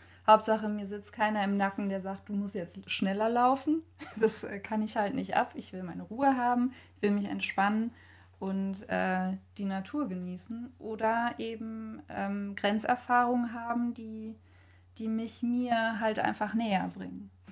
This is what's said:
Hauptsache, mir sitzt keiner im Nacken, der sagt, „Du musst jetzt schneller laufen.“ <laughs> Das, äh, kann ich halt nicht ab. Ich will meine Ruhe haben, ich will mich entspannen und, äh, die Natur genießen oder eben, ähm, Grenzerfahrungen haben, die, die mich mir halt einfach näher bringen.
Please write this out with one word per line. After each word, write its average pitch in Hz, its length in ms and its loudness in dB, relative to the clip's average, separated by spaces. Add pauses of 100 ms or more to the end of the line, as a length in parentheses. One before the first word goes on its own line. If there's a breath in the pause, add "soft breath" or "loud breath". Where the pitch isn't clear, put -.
(260 loud breath)
Hauptsache, 214 440 6
mir 208 180 -4
sitzt 202 240 -10
keiner 214 320 2
im 202 140 2
Nacken, 196 320 0
der 190 120 -2
sagt, 190 280 -8
„Du 208 40 -6
musst 202 220 -2
jetzt 190 340 -8
schneller 202 400 0
laufen.“ 269 520 4 (180)
<laughs> 247 220 -10
Das, - 220 2
äh, 202 160 -6
kann 214 220 -2
ich 214 140 -4
halt 202 200 0
nicht 185 200 -2
ab. - 200 2
Ich - 180 -12
will 185 100 -8
meine 180 200 -8
Ruhe 262 340 4
haben, 247 340 2 (240 loud breath)
ich - 60 -20
will 208 100 4
mich 202 180 0
entspannen 208 600 0 (480 loud breath)
und, 196 480 -4
äh, 185 460 0 (240)
die 202 80 -4
Natur 196 420 -4
genießen 185 720 -8
oder 226 600 0
eben, 220 680 -8
ähm, 202 480 -4
Grenzerfahrungen 240 1000 2
haben, 233 400 -2
die, 220 420 -10 (640 soft breath)
die 220 100 -4
mich 220 360 -4
mir 233 560 2
halt 220 200 2
einfach 208 340 0
näher 202 400 2
bringen. 185 380 -10 (200)